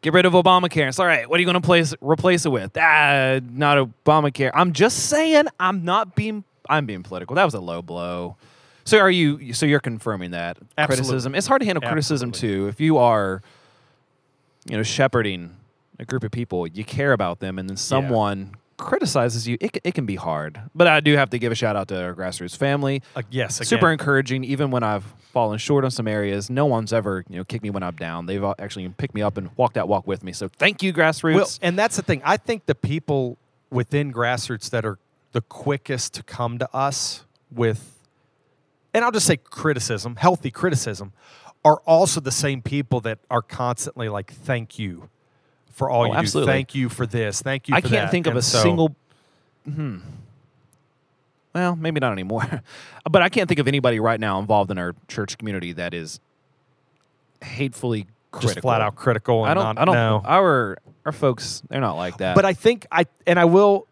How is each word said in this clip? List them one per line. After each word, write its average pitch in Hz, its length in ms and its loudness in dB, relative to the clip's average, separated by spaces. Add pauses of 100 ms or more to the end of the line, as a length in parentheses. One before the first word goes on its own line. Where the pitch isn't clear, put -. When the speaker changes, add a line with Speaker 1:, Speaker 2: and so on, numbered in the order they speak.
Speaker 1:
Get 156 100 0
rid 180 140 6
of 175 60 4
Obamacare. 180 560 4
It's 131 100 -6
all 185 80 2
right. 143 220 0
What 170 100 2
are - 20 4
you 180 60 2
gonna 180 140 2
place, 165 400 4
replace 160 440 2
it 151 60 2
with? 101 260 -4
"Ah, 143 640 4 (100)
not 143 280 4
Obamacare." 139 760 2
I'm 175 180 4
just 196 380 2
saying. 311 360 4 (120)
I'm 185 260 -2
not 190 300 0
being, 214 300 -4 (240)
I'm 147 180 2
being 95 160 -8
political. 92 340 -10
That 190 80 4
was 147 100 0
a 101 60 -6
low 87 220 -8
blow. 87 540 -8 (480)
So 214 140 6
are 190 120 8
you? 147 440 2
So 160 120 0
you're 147 140 4
confirming 104 520 -6
that 85 260 -6 (180)
Speaker 2:
Absolutely. 135 300 0
Speaker 1:
criticism. 131 280 -4
It's 196 120 -2
hard 269 140 4
to 233 60 -2
handle 151 220 -2
criticism 139 420 -2
Speaker 2:
Absolutely. 98 340 -2
Speaker 1:
too. 101 40 -2
If 104 120 -8
you 156 180 4
are, 101 440 2 (1300)
you - 80 -6
know, 107 60 -2
shepherding 98 760 0 (420)
a - 60 -14
group 127 200 -4
of 107 80 -6
people, 92 340 -4
you 90 180 -10
care 139 280 0
about 92 280 -2
them, 92 180 -6
and 92 100 -8
then 95 80 -10
Speaker 2:
Yeah. - 40 -8
Speaker 1:
someone 107 760 -2 (220)
criticizes 120 680 0
you, 120 140 -2
it, 202 240 -6
it 180 100 -2
can 135 120 -2
be 98 100 -4
hard. 78 440 -6 (140)
But 170 140 6
I 156 100 6
do 147 180 4
have 139 140 2
to 123 80 -4
give 117 140 -2
a - 20 0
shout 107 220 -2
out 98 120 -4
to 92 140 -6
our 90 120 -6
Grassroots 90 420 -8
family. 139 440 0 (140)
Speaker 2:
Uh, 131 160 -8
yes, 123 280 -4 (100)
Speaker 1:
Super 220 180 4
Speaker 2:
again. 165 60 6
Speaker 1:
encouraging, 135 500 0
even 135 300 -2
when 123 100 0
I've 104 220 -2
fallen 107 540 -4
short 139 260 0
on 123 80 -2
some 113 160 -6
areas. 101 420 -4
No 139 160 0
one's 113 260 -2
ever, 98 360 -2
you 87 80 -14
know, 92 80 -8
kicked 113 180 -10
me 104 80 -6
when 98 140 -6
I'm 87 100 -8
down. 85 320 -10
They've 98 160 -4
all 98 160 -4
actually 95 300 -10
picked 110 260 -10
me 104 80 -4
up 101 140 -2
and 95 200 -10
walked 123 180 0
that 95 120 -2
walk 95 220 -2
with 98 160 -4
me. 92 80 -12
So 95 160 -8
thank - 340 0
you, 190 100 0
Grassroots. 160 440 2
Speaker 2:
Well, 196 120 4 (140)
and 180 160 0
that's 226 160 0
the 190 80 -4
thing. 160 220 -2
I 175 120 4
think 226 300 -6
the 147 80 0
people 135 640 -4 (320)
within 135 420 -2
Grassroots 120 580 -4
that 113 140 -2
are 101 140 -6 (320)
the 117 120 -2
quickest - 720 -6
to - 100 -14
come 120 340 -6
to 127 160 -6
us 139 500 -4 (280)
with, 113 480 -2 (920)
and 226 120 2
I'll 240 80 2
just 208 140 0
say 165 100 4
criticism, 120 800 -4
healthy 170 340 2
criticism, 104 640 -2 (520)
are 151 120 8 (100)
also 165 340 6
the 131 120 -4
same 135 300 -2
people 135 400 -2
that 110 180 -6 (100)
are 120 120 0
constantly 123 680 -6
like, 101 240 -8
"Thank 120 460 -6
you 95 300 -8 (640)
for 135 160 -4
all 120 140 2
Speaker 1:
Oh, - 20 4
Speaker 2:
you 117 80 0
Speaker 1:
absolutely. 127 400 0
Speaker 2:
do. 135 40 2
Thank 135 180 -6
you 131 160 -2
for 120 160 -6
this. 107 340 -4
Thank 135 300 -6
you - 40 2
Speaker 1:
I 165 60 4
Speaker 2:
for - 80 -4
Speaker 1:
can't 214 140 2
Speaker 2:
that." 190 80 0
Speaker 1:
think 175 160 0
of 160 60 2
Speaker 2:
And 123 60 0
Speaker 1:
a 120 40 0
Speaker 2:
so 120 180 2
Speaker 1:
single, 165 340 4 (680)
hmm. 143 320 -8 (1600)
Well, 175 220 -2
maybe 156 240 -4
not 123 120 0
anymore. 110 540 -6
<laughs> - 40 -20 (400)
But 185 100 6
I 175 100 4
can't 190 180 0
think 165 100 0
of 135 80 2
anybody 131 320 0
right 113 220 0
now 101 180 -2
involved 101 320 2
in 95 80 -4
our 87 160 -6 (140)
church - 280 -8
community 92 360 -8
that 87 200 -8
is 82 280 -12 (1200)
hatefully 120 640 -4 (240)
critical. 113 240 -2
Speaker 2:
Just - 80 -8
flat 120 180 2
out 104 140 -2
critical 113 500 0
and 135 60 2
Speaker 1:
I 160 40 4
don't, 190 100 2
Speaker 2:
not, 110 140 -4
Speaker 1:
I 147 60 4
don't, 180 100 4
Speaker 2:
no. 110 300 4
Speaker 1:
our, 139 540 2 (260)
our 151 80 -4
folks, - 560 -2
they're 135 120 -4
not 98 160 -2
like 90 220 -6
that. 92 180 -2
Speaker 2:
But 190 80 4
I 190 100 2
think, 226 380 0
I, 165 140 0 (200)
and 175 120 4
I 175 60 6
will 196 480 4